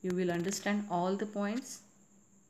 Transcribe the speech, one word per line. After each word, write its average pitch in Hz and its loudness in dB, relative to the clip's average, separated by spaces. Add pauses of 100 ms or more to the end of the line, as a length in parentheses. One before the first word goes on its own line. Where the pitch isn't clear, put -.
you 185 0
will 180 2
understand 202 0
all 185 2
the 214 -2
points. 208 -4 (680)